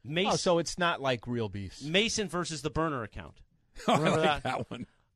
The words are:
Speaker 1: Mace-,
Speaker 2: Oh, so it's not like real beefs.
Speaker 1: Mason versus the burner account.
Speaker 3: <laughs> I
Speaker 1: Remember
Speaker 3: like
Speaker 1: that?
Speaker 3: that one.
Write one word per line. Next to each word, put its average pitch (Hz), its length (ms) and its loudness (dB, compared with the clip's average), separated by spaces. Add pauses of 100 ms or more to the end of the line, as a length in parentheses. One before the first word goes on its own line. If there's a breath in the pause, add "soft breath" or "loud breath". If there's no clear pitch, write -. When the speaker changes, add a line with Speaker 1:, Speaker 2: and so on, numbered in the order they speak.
Speaker 1:
Mace-, 165 280 0
Speaker 2:
Oh, 180 40 4
so 170 240 4
it's - 200 -4
not 170 220 0
like 131 260 0
real 117 220 -2
beefs. 95 340 -8
Speaker 1:
Mason 202 460 2
versus 165 320 -4
the 151 80 -2
burner 156 340 -2
account. 92 320 -12 (260)
Speaker 3:
<laughs> - 260 -8
I 202 100 6
Speaker 1:
Remember 156 240 4
Speaker 3:
like 147 220 2
Speaker 1:
that? - 0 -
Speaker 3:
that 127 280 -4
one. 120 160 -10 (280)